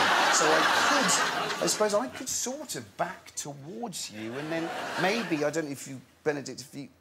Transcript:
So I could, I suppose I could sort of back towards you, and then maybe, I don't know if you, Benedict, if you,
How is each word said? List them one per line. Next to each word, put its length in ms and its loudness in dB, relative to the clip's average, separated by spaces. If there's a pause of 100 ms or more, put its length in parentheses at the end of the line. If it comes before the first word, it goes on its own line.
(340)
So 140 6
I 1080 4
could, 100 -2
I 40 2
suppose 260 2
I 140 2
could 200 -10
sort 480 -4
of 220 -10
back 380 -6
towards 720 -8
you, 240 -8
and 180 -6
then 160 -2 (320)
maybe, 460 2
I 60 2
don't 140 0
know 60 -6
if 160 -10
you, 140 -10 (200)
Benedict, 400 -2
if 140 -18
you, 140 -10 (120)